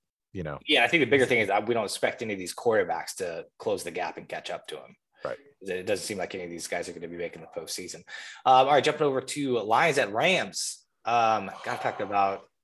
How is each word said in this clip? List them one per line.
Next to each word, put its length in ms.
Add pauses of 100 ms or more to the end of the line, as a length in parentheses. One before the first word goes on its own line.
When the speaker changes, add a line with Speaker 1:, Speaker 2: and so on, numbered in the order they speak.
(320)
Speaker 1:
you 120
know. 220
Speaker 2:
Yeah, 180
I 40
think 140
the 80
bigger 160
thing 140
is 80
that 200
we 60
don't 100
expect 380
any 100
of 60
these 160
quarterbacks 640
to 300 (120)
close 260
the 60
gap 260
and 120
catch 220
up 180
to 80
him. 200 (280)
Speaker 1:
Right. 140 (240)
Speaker 2:
It 240
doesn't 200
seem 120
like 180
any 80
of 60
these 180
guys 200
are 40
gonna 160
be 80
making 260
the 60 (120)
postseason. 360
Um, 80 (400)
all 220
right, 180
jumping 220
over 160
to 360
Lions 400
at 140
Rams. 720 (200)
Um, 460 (140)
gotta 180
talk 180
about 440 (200)